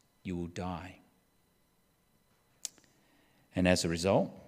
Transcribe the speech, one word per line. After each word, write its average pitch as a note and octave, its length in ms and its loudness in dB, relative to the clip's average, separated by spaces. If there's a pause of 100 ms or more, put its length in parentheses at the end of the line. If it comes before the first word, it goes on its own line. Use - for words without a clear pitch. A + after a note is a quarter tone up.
(220)
you F#2 140 -6
will F2 120 -6
die." F2+ 480 -10 (2500)
And F2+ 120 4
as F2+ 180 4
a E2+ 40 -2
result, F#2+ 420 0 (160)